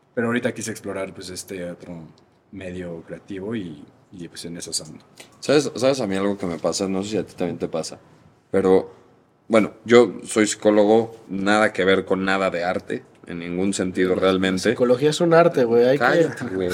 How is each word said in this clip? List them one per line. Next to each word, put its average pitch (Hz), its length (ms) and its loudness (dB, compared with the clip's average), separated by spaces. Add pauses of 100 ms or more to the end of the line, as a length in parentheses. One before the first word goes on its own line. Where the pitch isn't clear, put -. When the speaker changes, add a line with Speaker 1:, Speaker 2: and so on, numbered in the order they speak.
(140)
Speaker 1:
Pero 117 140 -2
ahorita 120 260 -2
quise 110 180 -10
explorar, 95 420 -10
pues, 92 160 -16
este 90 400 -12
otro 85 380 -16 (440)
medio 90 540 -12
creativo 95 500 -12
y, 85 280 -10 (300)
y, 87 160 -14
pues, - 160 -16
en 85 120 -12
esas 82 240 -10
ando. 78 220 -18 (380)
Speaker 2:
¿Sabes, 139 340 2
sabes 131 260 0
a 107 60 -2
mí 95 80 -2
algo 98 220 -2
que - 80 -6
me 85 120 -4
pasa? 90 300 -2
No 95 160 -4
sé 101 60 -8
si 107 80 -4
a 85 80 -2
ti - 100 -18
también 87 220 -4
te 87 100 -6
pasa, 80 320 -8 (520)
pero, 95 420 2 (560)
bueno, - 240 2 (100)
yo 117 300 6 (100)
soy 107 240 0
psicólogo, 107 680 2 (100)
nada 101 460 0
que 92 100 -2
ver 95 220 2
con 95 180 -2
nada 95 260 0
de 87 140 -4
arte, 98 400 -4 (240)
en 87 120 -10
ningún 90 360 -2
sentido 92 400 0
realmente. 95 560 2
Speaker 3:
Psicología 127 400 2
es 151 100 -4
un 165 140 4
arte, 165 280 6
güey, 117 220 4
hay 135 140 4
que, 117 40 0
Speaker 2:
Cállate, 139 440 2
güey. 95 260 -2